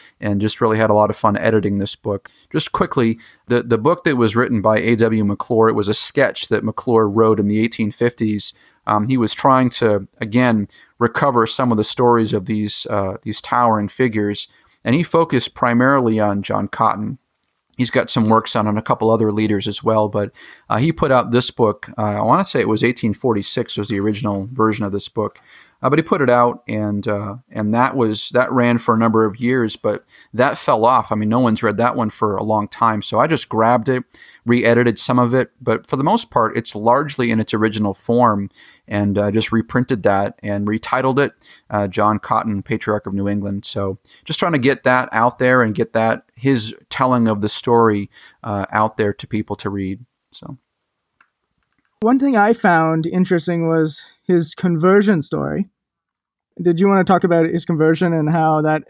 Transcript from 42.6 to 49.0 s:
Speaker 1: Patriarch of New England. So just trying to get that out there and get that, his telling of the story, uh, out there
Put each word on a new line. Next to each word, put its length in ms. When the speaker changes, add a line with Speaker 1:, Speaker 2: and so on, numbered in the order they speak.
Speaker 1:
Patriarch 460
of 80
New 140
England. 360
So 340
just 160
trying 140
to 40
get 240
that 300
out 260
there 240
and 140
get 160
that, 320
his 400
telling 380
of 120
the 80
story, 640
uh, 300
out 240
there 160